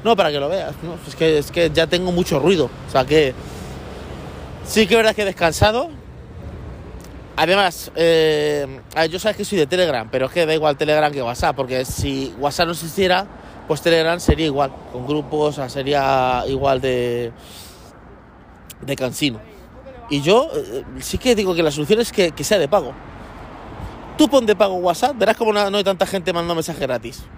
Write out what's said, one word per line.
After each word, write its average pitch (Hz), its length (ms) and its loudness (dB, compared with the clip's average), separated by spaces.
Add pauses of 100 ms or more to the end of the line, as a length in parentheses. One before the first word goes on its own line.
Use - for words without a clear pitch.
No, 220 140 4
para 175 120 4
que 147 120 -2
lo 143 80 -2
veas, 160 340 -4
¿no? 156 120 -8 (120)
Es - 80 -12
que, 160 220 4
es 143 140 -2
que 170 220 2
ya 160 140 4
tengo 180 240 0
mucho 170 280 2
ruido, 156 260 4
o - 260 -10
sea 131 140 2
que 143 280 4 (1300)
sí 220 220 4
que 208 80 4
es - 20 8
verdad 220 180 4
que 214 60 -2
he 208 40 2
descansado. 202 640 2 (1500)
Además, 180 580 2
eh, 151 840 2 (120)
a 151 80 0
ver, 165 80 2
yo 175 100 -6
sabes 214 180 -2
que 202 80 -4
soy 202 120 -2
de 151 100 4
Telegram, 147 440 0
pero 131 140 0
es - 80 -6
que 170 120 2
da 156 80 2
igual 151 220 2
Telegram 151 380 2
que 139 80 -4
WhatsApp, 123 340 -2
porque 131 300 -2
si 139 520 -4
WhatsApp 143 280 0
no 170 80 -2
existiera, 180 520 0 (440)
pues 151 120 -2
Telegram 165 380 2
sería 156 280 2
igual, 139 260 0 (180)
con 127 160 -8
grupos, 151 400 0
o 147 60 0
sea, 135 160 -6
sería 135 800 2
igual 135 340 0
de, 123 500 -2 (1500)
de 139 140 -4
cansino. 127 440 -2 (680)
Y 143 120 0
yo, 226 320 4
eh, 123 300 -6 (160)
sí - 180 -6
que 247 180 4
digo 190 180 0
que 170 100 2
la 151 80 4
solución 151 300 2
es 226 100 -2
que, 180 200 2
que - 120 -10
sea 208 140 2
de 151 100 2
pago. 160 260 2 (1200)
Tú 302 100 6
pon 247 180 4
de 208 100 4
pago 196 200 2
WhatsApp, 180 420 0
verás 208 200 2
como 220 160 2
no, 208 160 2
no 196 80 0
hay 202 60 0
tanta 190 220 0
gente 185 280 -4
mandando 170 220 -2
mensajes 160 260 -4
gratis. 127 420 -6 (140)